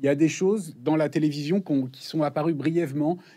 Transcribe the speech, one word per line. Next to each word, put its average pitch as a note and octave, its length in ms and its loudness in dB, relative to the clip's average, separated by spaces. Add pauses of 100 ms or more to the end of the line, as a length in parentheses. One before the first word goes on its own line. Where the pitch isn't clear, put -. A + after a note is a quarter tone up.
Il C#3 40 0
y C#3 40 4
a C#3+ 60 4
des D#3 120 4
choses F#3 560 0
dans D3+ 140 2
la D#3 100 2
télévision D3+ 540 0
qu'on, C#3 240 0
qui C3 180 -14
sont D#3 180 -4
apparues D3+ 320 0
brièvement, D3+ 640 0 (200)